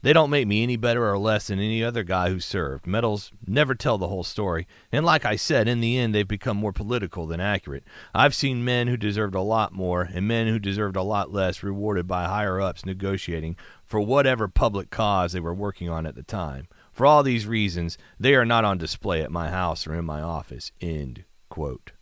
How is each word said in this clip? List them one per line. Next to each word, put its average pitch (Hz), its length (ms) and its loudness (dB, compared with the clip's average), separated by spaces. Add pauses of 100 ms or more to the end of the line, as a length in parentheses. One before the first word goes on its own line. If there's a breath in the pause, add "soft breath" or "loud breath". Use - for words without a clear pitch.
They 139 100 6
don't 156 160 6
make 143 160 2
me 104 160 2
any 120 160 0
better 117 320 2
or 101 80 2
less 107 300 0
than 98 100 -2
any 110 260 0
other 117 200 -2
guy 90 260 0
who 92 100 0
served. 73 460 -6
Medals 104 460 -2 (160)
never 131 260 2
tell 120 240 0
the 92 100 -2
whole 95 160 -4
story, 87 440 -4 (240 soft breath)
and 135 120 2
like 160 220 2
I 107 100 2
said, 113 320 2
in 120 140 2
the 117 160 2
end, 117 160 2
they've 104 140 2
become 104 300 -2
more 104 140 -2
political 101 540 -4
than 82 140 -4
accurate. 92 440 -4 (300 loud breath)
I've 135 220 4
seen 127 280 -2
men 123 240 2
who 123 100 0
deserved 104 360 0
a 95 80 0
lot 110 320 0
more 90 300 0 (100)
and 92 140 -2
men 113 180 0
who 110 140 2
deserved 101 360 -2
a 95 60 -2
lot 101 320 -2
less 92 300 0
rewarded 101 440 -2
by 90 180 -2
higher-ups 95 600 -2
negotiating 92 720 -4 (280 loud breath)
for - 160 -2
whatever 127 480 2
public 101 440 2
cause 95 420 0
they 92 60 -4
were 85 160 -4
working 98 340 -6
on 82 160 -4
at 76 80 -8
the 65 80 -14
time. 71 460 -8 (240 soft breath)
For 127 160 4
all 147 160 8
these 120 240 0
reasons, 90 500 -2 (220 loud breath)
they 135 160 6
are 123 100 6
not 117 180 4
on 98 140 2
display 85 460 -2
at 60 80 -6
my 82 180 -4
house 87 380 -4
or 80 80 -4
in 85 100 -2
my 76 160 -6
office. 78 580 -8
End 73 440 -6 (260)
quote. - 520 -10